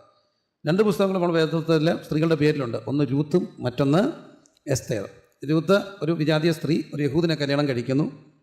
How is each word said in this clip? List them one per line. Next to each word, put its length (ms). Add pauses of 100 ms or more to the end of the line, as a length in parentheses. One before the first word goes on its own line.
(680)
രണ്ട് 160
പുസ്തകങ്ങൾ 300
നമ്മൾ 180
വേദപുസ്തകത്തിൽ 720
സ്ത്രീകളുടെ 320
പേരിലുണ്ട്. 420 (100)
ഒന്ന് 160
രൂത്തും 440 (120)
മറ്റൊന്ന് 520 (580)
എസ്തേർ. 400 (400)
രൂത്ത് 340 (180)
ഒരു 100
വിജാതീയ 400
സ്ത്രീ 320 (100)
ഒരു 100
യഹൂദനെ 320
കല്യാണം 320
കഴിക്കുന്നു. 760